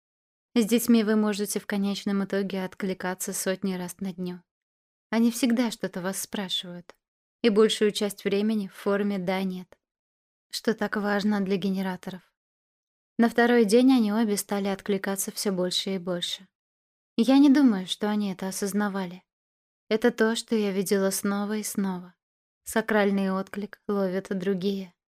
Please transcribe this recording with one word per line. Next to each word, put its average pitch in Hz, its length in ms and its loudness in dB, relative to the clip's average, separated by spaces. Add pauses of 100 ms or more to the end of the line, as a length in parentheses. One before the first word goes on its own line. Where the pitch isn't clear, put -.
(560)
С 233 100 4
детьми 226 380 4
вы 214 120 2
можете 208 440 0
в - 80 -10
конечном 196 560 -2
итоге 190 400 -4
откликаться 185 680 -6
сотни 190 420 -4
раз 180 240 -10
на 190 140 -6
дню. 180 280 -10 (720)
Они 233 200 2
всегда 233 400 0
что-то 185 300 -8
вас 190 180 -4
спрашивают. 180 760 -8 (480)
И 240 80 4
большую 208 420 4
часть 202 340 -4
времени 208 420 0
в - 60 -20
форме 202 460 -2
«да-нет», 185 580 -4 (720)
что - 240 -2
так 208 240 -4
важно 208 440 0
для 190 160 0
генераторов. 185 640 -4 (960)
На 233 120 4
второй 233 360 4
день 247 280 6
они 220 180 4
обе 214 240 0
стали 196 320 -4
откликаться 196 640 -4
всё - 200 -4
больше 180 440 -2
и 190 40 -4
больше. 175 480 -8 (680)
Я 233 200 6
не 285 120 10
думаю, 240 380 4
что - 220 -4
они 208 220 -2
это 190 160 -8
осознавали. 190 760 -4 (640)
Это 220 220 2
то, 226 240 2
что - 200 -4
я 208 160 0
видела 190 400 0
снова 202 460 -2
и 214 60 -6
снова. 185 520 -6 (480)
Сакральный 202 680 0
отклик 190 560 -8
ловят 190 500 -2
другие. 190 560 -4 (260)